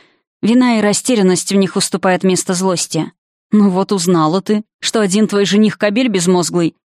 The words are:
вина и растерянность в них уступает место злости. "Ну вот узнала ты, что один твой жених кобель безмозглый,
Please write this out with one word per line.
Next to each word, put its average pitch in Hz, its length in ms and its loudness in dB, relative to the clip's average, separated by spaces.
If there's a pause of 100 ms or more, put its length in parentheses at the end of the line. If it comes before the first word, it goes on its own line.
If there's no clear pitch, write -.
(420)
вина 240 380 2
и - 20 0
растерянность 202 720 0
в 196 40 0
них 196 200 0
уступает 185 480 -2
место 185 300 -2
злости. 175 580 -4 (400)
"Ну 202 180 4
вот 185 220 -2
узнала 175 500 0
ты, 214 220 -2 (180)
что - 180 -4
один 202 280 0
твой 202 180 0
жених 202 320 2
кобель 208 320 0
безмозглый, 175 680 0 (140)